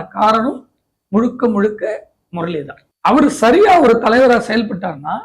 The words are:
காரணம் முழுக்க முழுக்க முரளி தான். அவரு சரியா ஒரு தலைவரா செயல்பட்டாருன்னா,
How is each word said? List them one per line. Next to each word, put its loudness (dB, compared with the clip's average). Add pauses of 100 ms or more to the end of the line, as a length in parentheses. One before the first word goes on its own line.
(160)
காரணம் 0 (540)
முழுக்க 0
முழுக்க -2 (520)
முரளி -6
தான். -20 (220)
அவரு 2 (140)
சரியா 4 (120)
ஒரு 4 (100)
தலைவரா 4
செயல்பட்டாருன்னா, -6 (100)